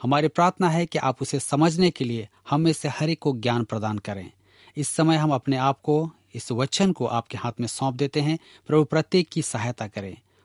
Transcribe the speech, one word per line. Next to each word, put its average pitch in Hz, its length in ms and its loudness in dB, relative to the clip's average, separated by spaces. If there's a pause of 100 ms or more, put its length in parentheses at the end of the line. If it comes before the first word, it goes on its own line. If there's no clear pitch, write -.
हमारी 143 260 2
प्रार्थना 175 400 2
है 165 180 0
कि - 120 -4
आप 131 240 -2
उसे 135 180 -4
समझने 165 500 2
के - 140 -4
लिए 117 240 -6 (220)
हम 147 100 2
में 165 120 4
से 151 160 -6
हर 156 220 -2
एक 160 80 -4
को 147 180 -2
ज्ञान 117 280 0
प्रदान 107 340 -4
करें। 98 340 -10 (440)
इस 147 120 -4
समय 160 280 4
हम 151 140 2
अपने 135 260 0
आप 135 240 0
को, 156 320 0 (220)
इस 117 180 -8
वचन 139 400 0
को 98 140 -4
आपके 117 300 -4
हाथ 120 240 -6
में 117 80 -4
सौंप 135 260 -4
देते 139 260 -2
हैं। 156 180 0 (280)
प्रभु 151 180 4
प्रत्येक 165 440 0
की 160 140 -4
सहायता 113 440 -6
करें। 98 320 -10 (260)